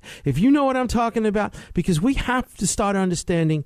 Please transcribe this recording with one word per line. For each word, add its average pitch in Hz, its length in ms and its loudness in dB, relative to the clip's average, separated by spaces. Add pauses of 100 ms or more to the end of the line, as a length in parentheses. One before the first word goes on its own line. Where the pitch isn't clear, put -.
(240)
If 135 140 0
you 220 140 4
know 285 140 4
what 262 120 0
I'm 254 100 0
talking 226 380 0
about, 202 300 -2 (180)
because 170 260 0
we 247 140 0
have - 440 -2
to 202 100 -2
start 202 280 0
understanding 165 720 0